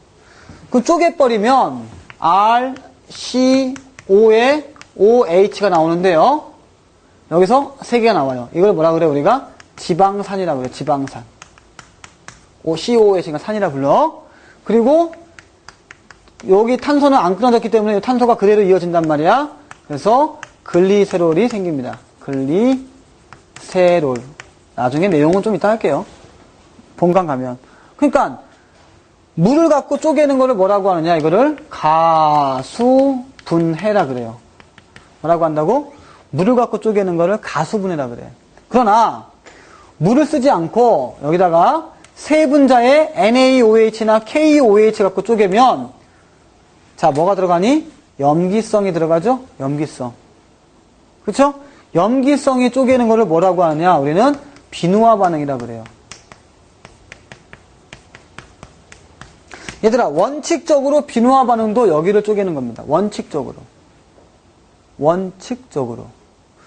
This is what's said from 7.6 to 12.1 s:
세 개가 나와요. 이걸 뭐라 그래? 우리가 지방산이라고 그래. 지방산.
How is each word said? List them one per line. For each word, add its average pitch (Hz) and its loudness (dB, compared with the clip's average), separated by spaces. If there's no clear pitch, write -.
세 240 -2
개가 226 2
나와요. 131 -4
이걸 190 2
뭐라 160 0
그래? 165 0
우리가 156 0
지방산이라고 185 -4
그래. 127 -8
지방산. 139 -6